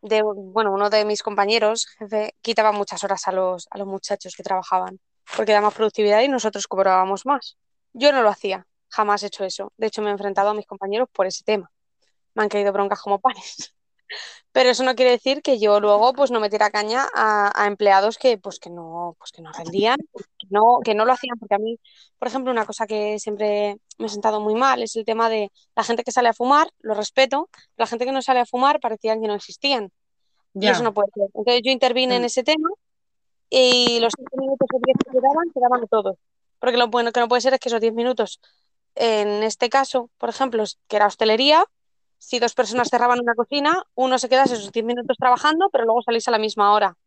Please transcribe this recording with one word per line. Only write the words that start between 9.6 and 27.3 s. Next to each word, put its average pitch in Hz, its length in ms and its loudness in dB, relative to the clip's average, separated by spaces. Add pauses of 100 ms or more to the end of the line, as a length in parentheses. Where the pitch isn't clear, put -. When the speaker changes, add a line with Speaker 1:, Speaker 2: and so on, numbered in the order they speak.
Speaker 1:
De 220 80 -4
hecho, 214 160 -6
me 208 60 -2
he 202 40 -2
enfrentado 202 380 0
a 214 40 -4
mis 214 120 -8
compañeros 202 460 -6
por 190 140 -2
ese - 180 -8
tema. 202 260 -2 (640)
Me 220 80 -2
han 214 60 0
caído 202 240 0
broncas 202 280 -2
como 202 200 -4
panes. - 540 -6
<laughs> - 800 -18
Pero 254 180 4
eso 247 140 0
no 254 100 0
quiere 254 180 4
decir 269 300 -2
que 262 160 0
yo 208 220 4
luego, 208 320 4
pues, 262 180 0
no 240 100 0
metiera 208 300 0
caña 214 440 -2
a, 208 360 2 (100)
a 208 60 2
empleados 202 520 2
que, 240 200 2
pues, 190 220 -14
que 175 100 -18
no, 170 480 -10
pues, - 140 -20
que 170 100 -20
no 160 100 -18
rendían, 196 440 0 (420)
que - 120 -20
no, 220 340 6
que 220 100 2
no 214 120 2
lo 254 60 4
hacían. 240 260 -4
Porque 208 180 -2
a - 20 0
mí, 226 200 -4 (400)
por 254 100 -6
ejemplo, 254 240 -4
una 226 140 0
cosa 220 200 -8
que 214 320 -4
siempre 208 600 -2 (200)
me 220 80 -8
ha - 20 -6
sentado 208 320 -2
muy 214 140 0
mal 254 280 2
es 220 140 -8
el 220 80 -6
tema 226 240 0
de 214 220 -2 (240)
la 226 100 -2
gente 233 200 -2
que 247 80 -8
sale 247 160 2
a 226 60 2
fumar, 285 340 2 (120)
lo 220 140 -4
respeto, 262 580 0